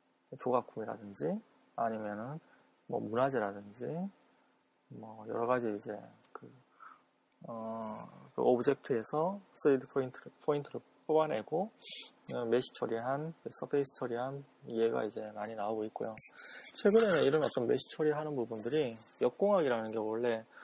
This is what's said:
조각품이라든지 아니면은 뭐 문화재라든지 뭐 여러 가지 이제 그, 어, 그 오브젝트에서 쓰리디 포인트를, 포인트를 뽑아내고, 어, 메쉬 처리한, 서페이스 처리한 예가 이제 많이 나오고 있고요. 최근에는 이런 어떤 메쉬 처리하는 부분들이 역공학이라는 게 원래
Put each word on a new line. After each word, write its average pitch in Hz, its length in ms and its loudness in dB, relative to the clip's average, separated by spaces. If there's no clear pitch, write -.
조각품이라든지 113 1040 -2
아니면은 110 640 -4
뭐 120 120 -2
문화재라든지 110 880 -2
뭐 110 380 -14
여러 113 200 -2
가지 120 280 2
이제 104 220 -8
그, - 180 -16
어, 113 340 -6
그 131 60 0
오브젝트에서 135 960 2
쓰리디 135 340 4
포인트를, - 440 -4
포인트를 147 380 -2
뽑아내고, 156 640 2
어, 123 120 -2
메쉬 123 280 2
처리한, 127 600 -2
서페이스 143 460 0
처리한 131 480 -4
예가 117 380 2
이제 107 160 -6
많이 107 220 -6
나오고 107 300 -2
있고요. 110 300 -6
최근에는 202 420 6
이런 143 200 6
어떤 123 220 0
메쉬 123 300 2
처리하는 151 400 2
부분들이 117 640 -2
역공학이라는 127 680 4
게 113 60 -4
원래 113 480 0